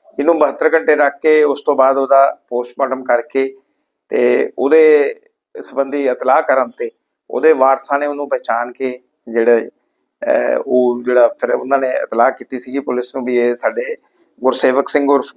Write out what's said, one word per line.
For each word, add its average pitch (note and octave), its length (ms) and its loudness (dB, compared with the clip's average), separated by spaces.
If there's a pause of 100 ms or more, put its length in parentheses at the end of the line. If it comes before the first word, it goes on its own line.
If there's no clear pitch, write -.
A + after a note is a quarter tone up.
(160)
ਜਿਹਨੂੰ D#3 220 2
ਬਹੱਤਰ D3 360 0
ਘੰਟੇ D3+ 220 2
ਰੱਖ C#3+ 260 0
ਕੇ D#3 200 4
ਉਸ C#3+ 200 0
ਤੋਂ C#3+ 140 0
ਬਾਅਦ C3+ 220 2
ਉਹਦਾ C3+ 400 2 (100)
ਪੋਸਟਮਾਰਟਮ B2+ 560 -6
ਕਰਕੇ C3+ 520 -2 (520)
ਤੇ B2 500 0
ਉਹਦੇ D3 560 4 (460)
ਸੰਬੰਧੀ C3+ 480 -4
ਇਤਲਾਹ C3 340 0
ਕਰਨ C3 280 0
ਤੇ A#2+ 200 -8 (400)
ਉਹਦੇ D3+ 220 2
ਵਾਰਸਾਂ C3+ 460 0
ਨੇ D3 80 -4
ਉਹਨੂੰ C#3+ 220 -6
ਪਹਿਚਾਣ B2 440 -4
ਕੇ B2+ 280 -6 (280)
ਜਿਹੜੇ, A2+ 420 2 (520)
ਅਹ, B2 440 0
ਉਹ B2 360 0
ਜਿਹੜਾ B2 260 2
ਫਿਰ A#2+ 220 -6
ਉਹਨਾਂ B2+ 280 -2
ਨੇ C3 100 -4
ਇਤਲਾਹ A#2+ 420 0
ਕੀਤੀ B2 300 -10
ਸੀਗੀ B2+ 180 -8
ਪੁਲਿਸ C3 380 -6
ਨੂੰ B2+ 80 -6
ਵੀ B2 120 -2
ਇਹ A#2+ 180 0
ਸਾਡੇ A#2+ 420 -4 (480)
ਗੁਰਸੇਵਕ C3 440 2
ਸਿੰਘ C#3+ 220 0
ਉਰਫ C3+ 160 2 (100)